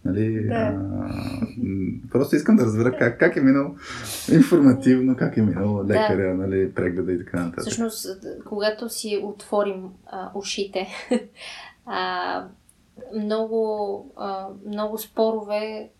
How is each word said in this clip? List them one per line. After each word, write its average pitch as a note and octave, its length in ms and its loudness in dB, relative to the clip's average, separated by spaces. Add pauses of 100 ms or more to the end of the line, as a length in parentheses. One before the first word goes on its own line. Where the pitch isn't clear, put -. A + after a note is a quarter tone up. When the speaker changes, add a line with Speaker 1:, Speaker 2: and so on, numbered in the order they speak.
Speaker 1:
Нали, A2 420 0
Speaker 2:
Да. A#3 80 0
Speaker 1:
а, G#3+ 180 0 (840)
м, G2 340 -2 (200)
просто C3+ 240 2
искам G#3+ 200 6
да B2 100 8
разбера A2+ 320 2
как, A#2+ 220 2
как E3+ 180 4
е D3+ 40 2
минал C#3 340 4 (580)
информативно, C3 840 6
как - 200 0
е A2+ 40 4
минал G#2 420 2
Speaker 2:
Да. G2+ 100 2
Speaker 1:
лекаря, F#2+ 420 2
нали, F#2+ 380 0
прегледа F2+ 400 -2
и F2 40 0
така F2+ 220 -4
нататък. E2+ 220 -4
Speaker 2:
Всъщност, A3 600 -6
д-, - 240 -12
когато G#3+ 440 -4
си G#3 340 -4
отворим, G3+ 680 -4 (160)
а, F#3+ 300 -12
ушите, G3 520 -4 (220)
<laughs> - 760 -6
а, F#3 600 -4 (760)
много, G#3+ 840 -2 (120)
а, F#3+ 300 -6 (200)
много G#3+ 300 -4
спорове A3 920 -2 (100)